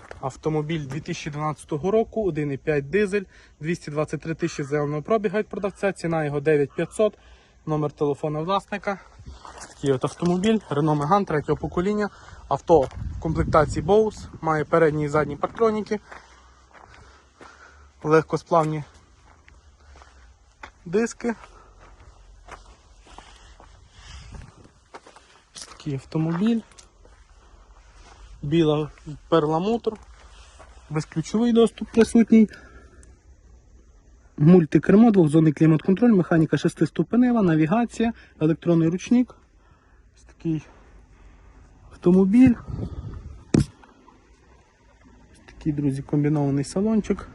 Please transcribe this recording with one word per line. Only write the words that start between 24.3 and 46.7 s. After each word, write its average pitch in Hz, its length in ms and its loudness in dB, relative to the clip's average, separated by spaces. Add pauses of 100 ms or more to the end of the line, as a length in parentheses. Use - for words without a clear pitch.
Такий - 260 -10
автомобіль. 170 640 -2 (1800)
Біла 151 500 0 (380)
перламутр, 170 640 0 (1000)
безключовий 190 640 -2
доступ 226 380 2
присутній. 226 580 4 (1900)
Мультикермо, 180 760 6
двохзонний 160 420 4
клімат-контроль, 180 580 2
механіка 165 460 2
шестиступенева, 226 840 0
навігація, 202 720 0 (260)
електронний 165 500 0
ручник. 233 460 -2 (800)
Ось - 80 -20
такий 160 400 -8 (1300)
автомобіль. 196 640 4 (1000)
Ось - 160 0 (1800)
такий, - 280 -6
друзі, 143 280 -4
комбінований 143 640 -2
салончик. 208 720 -2